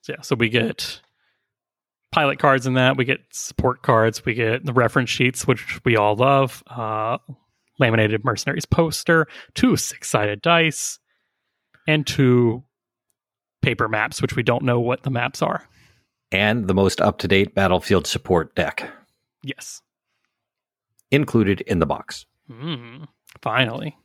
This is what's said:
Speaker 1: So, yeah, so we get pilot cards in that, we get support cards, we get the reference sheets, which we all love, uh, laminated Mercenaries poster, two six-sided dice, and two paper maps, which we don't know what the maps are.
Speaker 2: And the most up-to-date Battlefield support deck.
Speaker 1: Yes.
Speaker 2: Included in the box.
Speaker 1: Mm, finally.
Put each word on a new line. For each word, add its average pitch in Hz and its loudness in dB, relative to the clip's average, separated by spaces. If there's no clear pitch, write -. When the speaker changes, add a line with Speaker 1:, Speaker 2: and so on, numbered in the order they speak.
Speaker 1:
So, 151 -12
yeah, - -14
so - -2
we 117 0
get - -4
pilot 143 0
cards 135 2
in 127 0
that, 131 4
we 131 0
get - -4
support - -4
cards, 113 2
we 113 -4
get 117 -2
the 127 -6
reference 120 2
sheets, - -2
which - -2
we 117 2
all 104 2
love, 135 2
uh, 110 -6
laminated 110 2
Mercenaries 127 -4
poster, 160 2
two 254 4
six-sided 104 -4
dice, 165 0
and 156 2
two 123 2
paper 117 0
maps, 107 -2
which - -4
we 120 -2
don't 120 0
know 123 2
what 120 -2
the 135 -4
maps 120 -4
are. - -4
Speaker 2:
And 107 2
the 95 2
most 95 4
up-to-date 98 0
Battlefield 90 2
support - -2
deck. - -6
Speaker 1:
Yes. - -16
Speaker 2:
Included 110 2
in 95 -2
the 80 4
box. - -8
Speaker 1:
Mm, 135 -12
finally. 123 -2